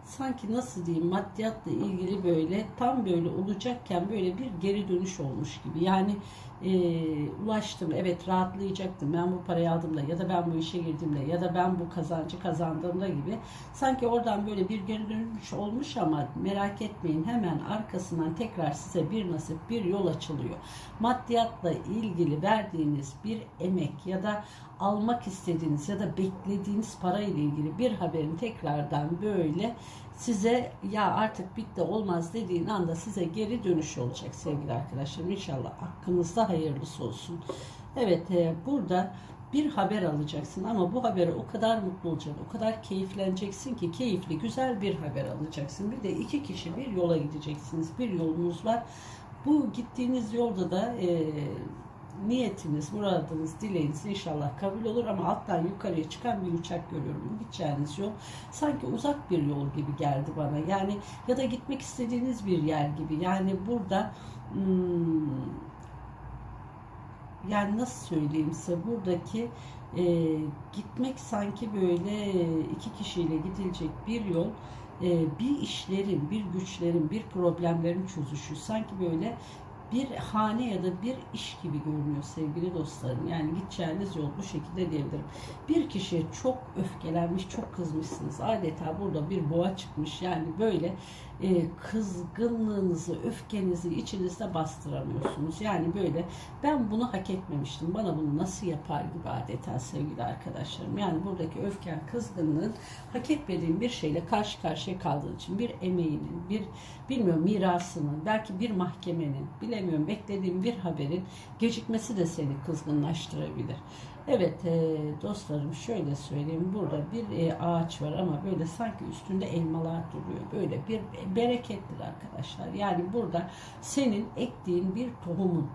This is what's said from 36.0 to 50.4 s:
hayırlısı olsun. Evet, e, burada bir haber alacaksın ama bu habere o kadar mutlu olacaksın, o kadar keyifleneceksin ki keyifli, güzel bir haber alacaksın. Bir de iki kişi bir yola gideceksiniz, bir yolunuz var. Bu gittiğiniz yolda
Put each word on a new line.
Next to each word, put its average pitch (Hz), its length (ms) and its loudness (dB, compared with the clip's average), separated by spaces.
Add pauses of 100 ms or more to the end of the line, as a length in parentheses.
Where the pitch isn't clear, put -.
hayırlısı 147 560 0
olsun. 165 360 -6 (560)
Evet, 190 340 4
e, 165 240 4 (120)
burada 185 480 2 (380)
bir 294 180 2
haber 196 320 2
alacaksın 151 600 -2
ama 202 300 2
bu 247 100 0
habere 180 300 4
o - 120 -4
kadar 220 360 2
mutlu 180 280 -2
olacaksın, 151 380 -4
o - 40 -10
kadar 220 300 0
keyifleneceksin 190 920 -2
ki 170 160 0
keyifli, 175 480 0
güzel 233 440 0
bir 190 120 2
haber 139 300 -2
alacaksın. 156 680 -4
Bir 262 120 -6
de 180 100 0
iki - 300 0
kişi 175 340 -6
bir 269 100 -4
yola 175 300 4
gideceksiniz, 151 840 -2
bir 240 120 0
yolunuz 170 540 0
var. 233 180 4 (640)
Bu 285 260 6
gittiğiniz 240 640 0
yolda 196 360 2